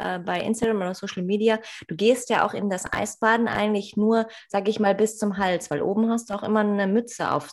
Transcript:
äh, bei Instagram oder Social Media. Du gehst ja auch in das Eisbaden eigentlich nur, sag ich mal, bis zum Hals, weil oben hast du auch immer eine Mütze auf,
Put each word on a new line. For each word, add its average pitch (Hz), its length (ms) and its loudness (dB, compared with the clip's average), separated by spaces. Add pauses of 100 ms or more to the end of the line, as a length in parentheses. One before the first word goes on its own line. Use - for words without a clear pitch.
äh, 185 140 -4
bei 180 220 -4
Instagram 220 380 0
oder 185 160 -2
Social 190 280 -8
Media. 214 380 2 (260)
Du - 80 -8
gehst 226 340 2
ja 208 160 4
auch 202 100 -2
in 202 140 -2
das 185 240 -4
Eisbaden 226 540 0
eigentlich 208 500 -2
nur, 226 300 2 (220)
sag 202 200 -2
ich 214 120 0
mal, 202 160 4
bis 214 200 0
zum 202 220 -2
Hals, 180 320 0
weil 147 100 -2
oben 220 300 2
hast 233 180 -2
du 202 60 -6
auch 202 80 -6
immer 214 180 2
eine 202 280 2
Mütze 214 420 0
auf, 143 220 -2